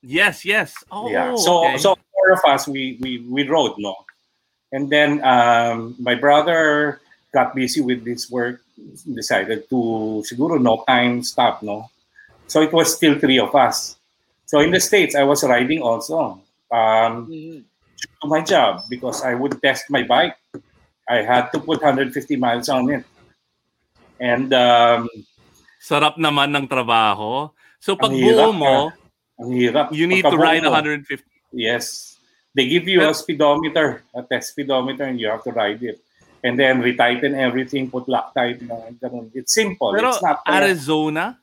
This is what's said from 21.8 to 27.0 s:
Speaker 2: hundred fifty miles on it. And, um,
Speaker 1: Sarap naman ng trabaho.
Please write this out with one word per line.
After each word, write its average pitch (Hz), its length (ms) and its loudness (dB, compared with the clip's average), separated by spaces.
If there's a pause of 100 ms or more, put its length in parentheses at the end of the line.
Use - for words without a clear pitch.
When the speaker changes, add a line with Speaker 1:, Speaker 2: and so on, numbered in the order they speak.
Speaker 2:
hundred 135 300 0
fifty 139 240 -6
miles 120 320 -2
on 131 200 0
it. 135 140 -4 (1160)
And, 127 340 0
um, 120 560 4 (720)
Speaker 1:
Sarap 151 340 0
naman 147 380 0
ng 139 160 -4
trabaho. 113 800 0 (320)